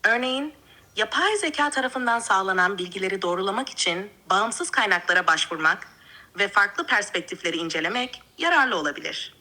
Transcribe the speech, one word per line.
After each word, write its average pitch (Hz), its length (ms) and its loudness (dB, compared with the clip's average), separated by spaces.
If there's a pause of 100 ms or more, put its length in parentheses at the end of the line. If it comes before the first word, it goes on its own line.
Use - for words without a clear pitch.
Örneğin, 254 480 2 (440)
yapay 349 400 2
zeka 302 340 0
tarafından 254 480 0
sağlanan 190 600 2
bilgileri 185 440 -4
doğrulamak 190 460 -2
için 185 420 -4 (200)
bağımsız 214 400 0
kaynaklara 180 560 2
başvurmak 156 640 0 (500)
ve 196 100 2
farklı 208 380 2
perspektifleri 180 720 -2
incelemek 170 680 -4 (160)
yararlı 285 380 4
olabilir. 147 640 -6